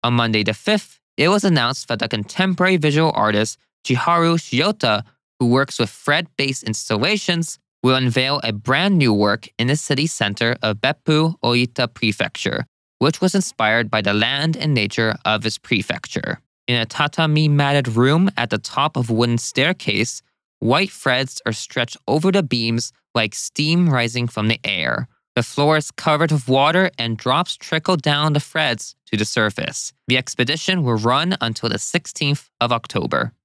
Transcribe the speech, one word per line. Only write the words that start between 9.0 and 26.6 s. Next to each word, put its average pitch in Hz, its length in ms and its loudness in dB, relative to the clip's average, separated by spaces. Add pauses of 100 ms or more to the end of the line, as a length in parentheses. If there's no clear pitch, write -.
work 104 340 2 (100)
in 120 100 0
the 139 100 0
city 147 280 -2
center 117 560 -2
of 107 200 -2
Beppu 156 600 0
Oita 120 520 0
Prefecture, - 720 -2 (340)
which 143 220 0
was 185 140 2
inspired 113 540 0
by 110 120 0
the 101 120 0
land 139 440 0
and 151 160 0
nature 110 500 0
of 104 200 0
his 107 140 -4
prefecture. - 840 -4 (280)
In 123 80 0
a 117 100 0
tatami-matted 147 1000 2
room 135 480 4
at 117 140 -2
the 110 80 -2
top 139 400 -4
of 117 120 -2
wooden 117 280 2
staircase, 117 840 -2 (380)
white 147 320 0
threads 131 540 -2
are 113 80 -2
stretched - 440 -6 (100)
over 156 240 2
the 190 120 2
beams 117 480 -2 (220)
like 110 220 -2
steam 170 540 0
rising 120 360 0
from 110 220 -2
the 113 160 0
air. 80 440 -4 (280)
The 120 80 0
floor 147 320 2
is 151 160 -2
covered 151 400 0
with 147 160 0
water 151 500 2